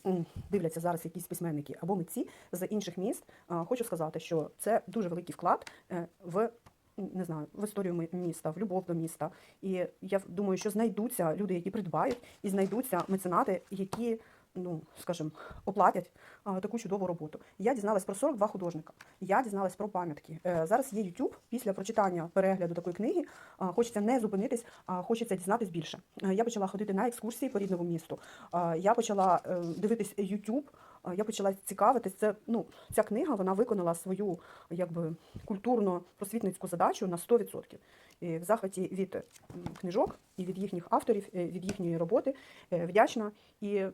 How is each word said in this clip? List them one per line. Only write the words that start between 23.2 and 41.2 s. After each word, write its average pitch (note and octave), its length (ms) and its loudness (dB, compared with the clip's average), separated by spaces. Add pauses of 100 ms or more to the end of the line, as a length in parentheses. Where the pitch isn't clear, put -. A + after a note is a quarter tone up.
а, F#3+ 80 0
хочеться G#3+ 340 0
не A#3+ 200 4
зупинитись, A3 440 0 (220)
а F#3 160 -2
хочеться A3+ 340 0
дізнатись G3 320 0
більше. E3 300 -6 (240)
Е, F#3+ 120 2
я A3 100 6
почала G3+ 220 2
ходити G3+ 280 -2
на G3+ 120 4
екскурсії A#3+ 420 -2
по A3+ 100 0
рідному F#3 260 0
місту. E3+ 340 -4 (360)
Е, E3+ 240 2
я G3+ 160 6
почала, G3 520 4
е, F3+ 140 0 (180)
дивитись G#3 400 0
YouTube. G#3 460 -2 (420)
Е, F3+ 80 -4
я G3+ 100 0
почала G3 300 0
цікавитись. G3 600 2
Це, G#3+ 200 2 (120)
ну, A3 200 0 (260)
ця A3 100 4
книга, B3+ 320 0
вона G3 180 2
виконала F#3+ 420 2
свою, F#3+ 440 -2 (320)
якби, E3+ 440 -2 (320)
культурно-просвітницьку G3 1200 -2
задачу F#3 380 2
на F3 120 -2
сто A#3 200 4
відсотків. - 400 -8 (420)
І E3 180 -2
в F3 60 -10
захваті G3 380 0
від, F#3 320 -2
м, - 80 -4 (580)
книжок F#3+ 380 0 (180)
і F#3 80 -4
від F#3 140 -4
їхніх F#3 320 -4
авторів, A3 440 2